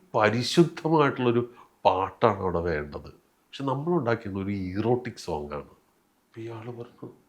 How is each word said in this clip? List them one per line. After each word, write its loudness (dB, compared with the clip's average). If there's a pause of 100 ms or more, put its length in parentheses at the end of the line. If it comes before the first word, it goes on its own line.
(140)
പരിശുദ്ധമായിട്ടുള്ളൊരു 2 (300)
പാട്ടാണ് 2
അവിടെ -2
വേണ്ടത്. -4
പക്ഷെ -16
നമ്മൾ 0
ഉണ്ടാക്കിയത് -2
ഒരു -2
ഈറോട്ടിക് -2
സോങ് -6
ആണ്. -8
അപ്പൊ -20
ഇയാള് -12
പറഞ്ഞു -14 (160)